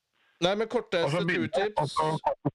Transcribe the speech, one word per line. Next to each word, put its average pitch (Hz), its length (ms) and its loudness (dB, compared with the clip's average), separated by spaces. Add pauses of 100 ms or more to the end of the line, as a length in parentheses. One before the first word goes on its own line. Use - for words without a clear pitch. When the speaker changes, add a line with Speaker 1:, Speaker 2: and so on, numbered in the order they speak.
(420)
Speaker 1:
Nei, 180 140 2
men 220 120 -2
kortreiste 202 380 0
Speaker 2:
og 135 60 0
så 175 160 0
begynner 175 240 0
jeg, - 0 -
Speaker 1:
turtips. 208 300 0
Speaker 2:
og 143 80 -2
så - 100 -10
kortreiste 156 560 0